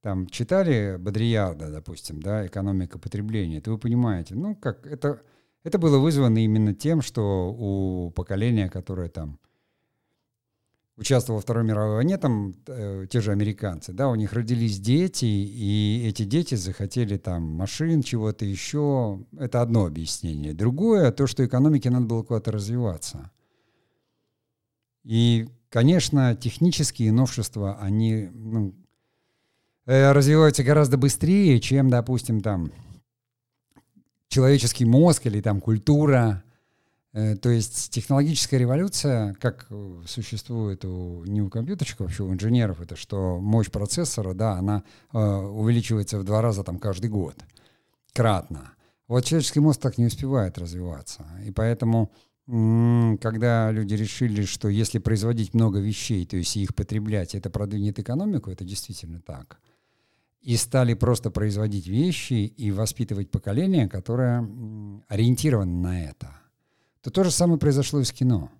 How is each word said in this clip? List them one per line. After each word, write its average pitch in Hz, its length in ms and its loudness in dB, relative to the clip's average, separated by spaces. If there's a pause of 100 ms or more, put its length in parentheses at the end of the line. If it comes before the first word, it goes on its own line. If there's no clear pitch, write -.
там 95 220 -4
читали 120 720 0
Бодрияда, 98 720 -2
допустим, 78 500 -12
да, 98 260 -4
«Экономика 95 520 -4
потребления», 101 640 -6
то 110 80 -6
вы 110 80 -2
понимаете, 113 560 -2
ну, 190 200 -6
как - 320 -8
это, 143 360 -6 (400)
это 165 160 -2
было 156 200 6
вызвано 131 460 4
именно 107 300 2
тем, 156 260 0
что 98 500 -2
у 95 600 -4
поколения, 98 580 -2
которое 90 400 -8
там 76 300 -12 (1600)
участвовало 117 400 0
во 98 40 -6
Второй 117 220 0
мировой 107 300 0
войне, 156 240 2
там, 104 340 -2 (140)
э, 101 420 -10
те 120 140 0
же 104 100 0
американцы, 101 600 -2
да, 131 160 0
у 120 40 0
них 107 200 -2
родились 117 440 -2
дети, 131 460 0
и 104 800 0
эти 107 180 -2
дети 135 300 -2
захотели 101 640 -4
там 87 260 -6
машин, 101 600 -2
чего-то 107 420 -4
еще. 117 800 -2 (140)
Это 120 240 0
одно 113 240 4
объяснение. 76 680 -6
Другое, 139 600 2
то, 139 140 0
что 127 200 0
экономике 135 420 2
надо 123 160 2
было 113 180 -2
куда-то 110 300 -4
развиваться. 104 800 -6 (1700)
И, 117 460 2 (220)
конечно, 135 680 4
технические 127 760 0
новшества, 107 680 0
они, 107 540 0
ну, 110 400 -4 (1120)
э, 135 260 6
развиваются 147 500 6
гораздо 143 340 4
быстрее, 147 640 4
чем, 135 300 4
допустим, 120 500 0
там, 92 320 -2 (1600)
человеческий 127 560 4
мозг 139 420 6
или 104 140 0
там 101 200 0
культура. 120 840 4 (720)
Э, 107 220 0
то 120 120 -2
есть - 420 -2
технологическая 139 680 0
революция, 127 760 0
как, - 360 -4
э, 98 360 -14
существует 107 760 -6
у, 90 400 -8
не 101 180 -2
у 98 60 -2
компьютерщиков, 127 580 -6
вообще 95 180 -6
у 95 80 -2
инженеров, 101 480 0
это 87 160 -12
что 92 420 -4
мощь 104 320 2
процессора, 104 640 -4
да, 104 200 0
она, 101 280 -2 (300)
э, 117 60 -2
увеличивается 107 1000 0
в 95 60 -4
два 107 180 2
раза 104 220 0
там 90 140 -8
каждый 101 320 -4
год. 92 260 -4 (760)
Кратно. 87 600 0 (340)
Вот 123 180 0
человеческий 151 360 0
мозг 147 200 4
так 123 160 -4
не 117 100 2
успевает 117 520 -2
развиваться. 87 680 -10 (220)
И 98 60 -10
поэтому, 113 580 0 (380)
м, 117 720 4
когда 113 520 0
люди 107 240 -2
решили, 107 500 -2
что - 240 -4
если 107 300 0
производить 110 560 0
много 110 240 4
вещей, 101 480 -2
то - 100 -6
есть 87 200 -2
их 98 180 -4
потреблять, 104 600 -4
это 95 120 -8
продвинет 101 520 -4
экономику, 151 500 -4
это 92 140 -10
действительно 85 560 -12
так. - 400 -18 (800)
И 120 160 -2
стали 120 380 2
просто 113 360 0
производить 101 560 -2
вещи 131 480 0
и 107 380 -2
воспитывать 104 580 -4
поколение, 131 580 0
которое, 120 520 -2
м, 107 680 -10
ориентировано 110 720 2
на 90 220 -2
это. - 280 -12 (760)
То, 131 60 -8
то 190 120 0
же 180 80 2
самое 170 280 2
произошло 143 420 2
и 123 40 2
с - 80 -4
кино. 120 480 0